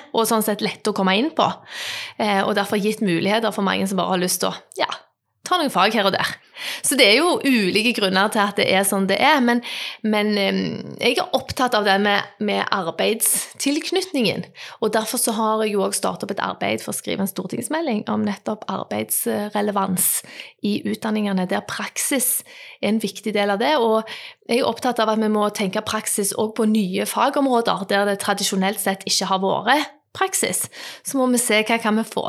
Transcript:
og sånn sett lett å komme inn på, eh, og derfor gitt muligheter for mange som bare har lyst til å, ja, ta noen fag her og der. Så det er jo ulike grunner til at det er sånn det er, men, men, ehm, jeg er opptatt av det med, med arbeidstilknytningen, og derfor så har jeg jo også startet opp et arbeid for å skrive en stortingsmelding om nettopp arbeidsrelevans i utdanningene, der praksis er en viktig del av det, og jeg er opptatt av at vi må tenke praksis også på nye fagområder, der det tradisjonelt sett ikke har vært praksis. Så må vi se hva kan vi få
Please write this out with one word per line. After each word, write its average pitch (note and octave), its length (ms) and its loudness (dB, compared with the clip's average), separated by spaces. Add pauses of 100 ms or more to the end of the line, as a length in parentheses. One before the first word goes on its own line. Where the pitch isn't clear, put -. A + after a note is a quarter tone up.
(120)
og A3+ 160 2
sånn A3 160 2
sett G#3 160 -2
lett - 240 -6
å G#3+ 80 0
komme F#3+ 240 2
inn C4 160 2
på, - 160 2 (720)
eh, G3+ 240 2
og G#3 160 0
derfor G3+ 160 0
gitt G#3+ 240 0
muligheter G3+ 560 2
for G3+ 80 -2
mange F#3+ 240 0
som F#3 160 0
bare F#3 140 0
har F3+ 80 0
lyst F3+ 180 -2
til F#3+ 80 0
å, - 80 -10 (240)
ja, - 80 0 (520)
ta F4+ 160 0
noen C#4 120 0
fag F#3+ 200 4
her G#3 160 2
og F#3 80 0
der. - 140 -2 (560)
Så D4 100 0
det A#3+ 80 6
er G#3+ 140 8
jo E4 160 4 (100)
ulike A3 540 4
grunner G3 340 4
til A3+ 80 0
at G3+ 160 2
det G3+ 160 2
er F#3+ 160 4
sånn G3 220 2
det F#3+ 100 2
er, C#4+ 240 6
men, A#3+ 160 4 (400)
men, G#3+ 300 2 (100)
ehm, F#3+ 640 -2
jeg B3+ 160 2
er - 180 -2
opptatt B3+ 400 -2
av G#3 80 2
det G3 160 4
med, G3+ 300 2 (100)
med G3+ 220 0 (100)
arbeidstilknytningen, A3 1700 -2 (340)
og G#3+ 160 0
derfor A3 240 -2
så A#3 160 0
har A3 300 0
jeg G#3 80 -2
jo G3+ 100 2
også G3 160 -2
startet F#3 240 -4
opp G3 80 -6
et F#3+ 140 -4
arbeid G3+ 400 -2
for G#3 80 -6
å - 20 -6
skrive - 300 -4
en - 20 -2
stortingsmelding A#3 840 -4
om G#3+ 100 -2
nettopp G#3+ 480 -6
arbeidsrelevans G#3 1300 -2 (580)
i G3+ 140 0 (160)
utdanningene, G#3 580 -2
der G3+ 160 -2
praksis - 800 -4 (340)
er G#3 140 0
en A3 100 0
viktig G3+ 320 -6
del G3+ 160 2
av G3 80 0
det, C4+ 140 2 (100)
og A3 240 2 (400)
jeg A#3 140 2
er - 80 2
opptatt A#3+ 340 -2
av A3 80 2
at A3 80 2
vi A3 140 2
må G#3 180 2
tenke G#3 320 -2
praksis G#3+ 480 -2
også A3 300 -2
på G#3+ 100 4
nye G3 380 2
fagområder, A#3 840 2
der G3+ 160 2
det G3+ 160 -2
tradisjonelt G3 560 0
sett F#3+ 320 -2
ikke - 160 0
har F#3+ 160 0
vært A3+ 480 2 (240)
praksis. - 540 -2 (340)
Så - 160 -4
må B3+ 140 2
vi A#3+ 80 2
se G#3+ 260 2
hva A3+ 160 0
kan A3 160 2
vi A3 80 -4
få - 220 -4